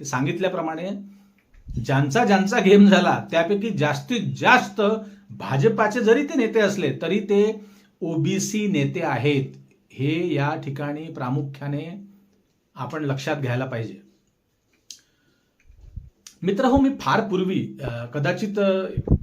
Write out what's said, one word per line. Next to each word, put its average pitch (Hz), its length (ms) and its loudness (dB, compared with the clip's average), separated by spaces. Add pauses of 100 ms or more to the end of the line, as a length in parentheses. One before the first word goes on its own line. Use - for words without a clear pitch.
ते 147 40 -14
सांगितल्याप्रमाणे 170 880 -2 (920)
ज्यांचा 143 400 2
ज्यांचा 202 340 2
गेम 202 280 8
झाला, 170 440 4
त्यापैकी 202 400 0
जास्तीत 147 680 -2
जास्त 226 440 2 (500)
भाजपाचे 214 680 0
जरी 233 240 4
ते 320 120 -6
नेते 226 240 2
असले, 180 420 0
तरी 185 180 0
ते 208 440 2 (360)
ओबीसी 190 680 -2
नेते 147 360 -2
आहेत, 139 420 0 (460)
हे 160 440 -2
या 143 200 -2 (100)
ठिकाणी 147 400 -8
प्रामुख्याने 143 1040 -8 (680)
आपण 147 300 -8
लक्षात 139 320 -4
घ्यायला 127 280 -4
पाहिजे. 113 320 -8 (2500)
मित्र 202 220 0
हो, 262 160 4
मी 269 80 4 (120)
फार 196 280 0
पूर्वी, 185 540 -2
अ, 120 220 -8
कदाचित, 180 540 -4
अ, 190 280 2 (360)